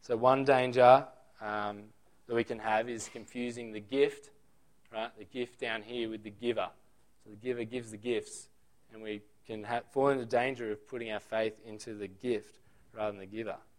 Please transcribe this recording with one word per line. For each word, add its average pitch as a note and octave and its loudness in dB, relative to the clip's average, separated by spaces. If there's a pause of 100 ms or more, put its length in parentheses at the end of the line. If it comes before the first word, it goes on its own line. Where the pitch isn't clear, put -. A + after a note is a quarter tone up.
So B2 -2
one C3 6
danger, B2+ 8 (340)
um, G#2 -6 (420)
that A#2+ -2
we A#2 2
can A2+ -6
have A2 2
is A#2 -8
confusing A#2+ -8
the G#2+ -8
gift, C#3 0 (640)
right, A2 -6
the G#2+ -16
gift B2 -6
down A2+ -4
here A#2 -6
with A2 -8
the G#2+ -12
giver. G#2+ -4 (540)
So G#2+ -20
the G#2 -18
giver A#2+ -6
gives A2+ -8
the G#2+ -14
gifts, A2 -6 (460)
and A2 -16
we G#2 -8 (240)
can A2 -10
ha-, A#2 -2
fall C#3 2
into C3 0
danger A#2+ 0
of G#2 -10
putting A#2 -8
our G#2 -6
faith A2 -4
into A2 -14
the G#2 -8
gift G#2 -4 (340)
rather G#2+ -4
than G2+ -10
the F#2+ -12
giver. G#2+ -8 (220)